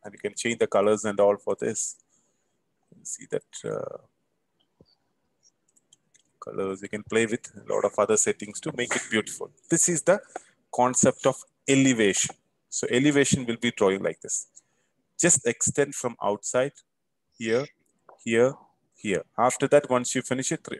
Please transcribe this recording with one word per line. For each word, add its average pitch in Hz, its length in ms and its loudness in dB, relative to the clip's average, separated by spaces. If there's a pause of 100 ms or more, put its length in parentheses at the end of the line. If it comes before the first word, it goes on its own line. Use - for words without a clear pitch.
And 101 100 -16
you 101 60 -20
can 101 140 -6
change 117 240 -2
the 113 100 2
colors 104 380 2
and 101 140 -4
all 101 180 6
for 101 220 -4
this. - 360 -6 (920)
You - 80 -20
can - 80 -20
see - 240 -14
that, - 420 -8
uh, - 260 -8 (2500)
colors, 95 420 -8
you 101 80 -12
can 107 140 -10
play 113 240 2
with 110 280 -8
a - 160 -12
lot 101 140 0
of 101 140 2
other 107 180 4
settings 104 440 -2
to 156 140 -6
make 120 200 -4
it - 160 -4
beautiful. - 400 -4 (180)
This 165 200 2
is 165 140 0
the 196 180 2 (520)
concept 123 520 2
of 139 100 2 (320)
elevation. 131 680 4 (360)
So - 200 -6
elevation 139 560 2
will 113 120 -4
be 120 140 0
drawing 98 300 2
like 85 200 -4
this. - 260 -8 (720)
Just - 260 2
extend 131 500 -2
from 120 280 -6
outside 123 480 -2 (680)
here, 117 280 -2 (580)
here, 117 300 4 (420)
here. 95 280 -2 (140)
After 127 300 2
that, 147 220 4
once 123 260 -2
you 123 60 -2
finish 131 320 -4
it, - 120 -10 (140)